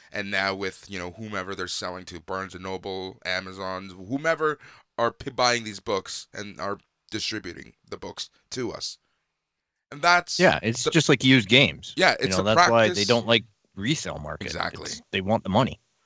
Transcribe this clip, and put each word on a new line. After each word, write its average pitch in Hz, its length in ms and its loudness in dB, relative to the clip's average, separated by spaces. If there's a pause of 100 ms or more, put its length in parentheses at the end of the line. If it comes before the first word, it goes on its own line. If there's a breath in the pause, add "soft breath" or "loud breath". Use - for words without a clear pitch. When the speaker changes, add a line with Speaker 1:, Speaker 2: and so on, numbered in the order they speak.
(120 soft breath)
Speaker 1:
and 101 180 -8
now 98 240 -2
with, 95 360 -8
you 98 80 -10
know, 90 140 -10
whomever 98 420 -10
they're 92 140 -8
selling 92 380 -8
to, 87 140 -14
Barnes 95 340 -8
and 90 100 -14
Noble, 95 600 -8
Amazon, 92 640 -6 (180)
whomever 156 500 -2 (400 soft breath)
are 117 140 0
p-, - 180 -14
buying 120 320 2
these 104 160 -10
books - 560 -6
and 104 260 -12
are 101 180 -4 (320)
distributing 98 640 -8 (140)
the 98 80 -12
books - 340 -12 (200)
to 117 220 -6
us. - 260 -10 (920)
And 143 100 -16
that's 175 400 4
Speaker 2:
Yeah, 170 220 6
it's 117 220 -2
Speaker 1:
the 156 60 -2
Speaker 2:
just 160 180 4
like 139 140 4
used 131 260 6
games. 117 480 4
Speaker 1:
Yeah, 175 160 4
Speaker 2:
You - 140 -2
Speaker 1:
it's 92 100 0
Speaker 2:
know, 92 60 2
Speaker 1:
a 107 120 2
Speaker 2:
that's 170 160 6
why 117 140 8
they 107 40 6
Speaker 1:
practice. 98 180 0
Speaker 2:
don't 117 200 4
like 117 180 4 (320)
resale 98 420 -4
market. 76 280 -10
Speaker 1:
Exactly. 85 380 -6
Speaker 2:
It's, - 260 -12
they 98 100 -4
want 104 240 -2
the 98 60 -6
money. 117 300 2 (260)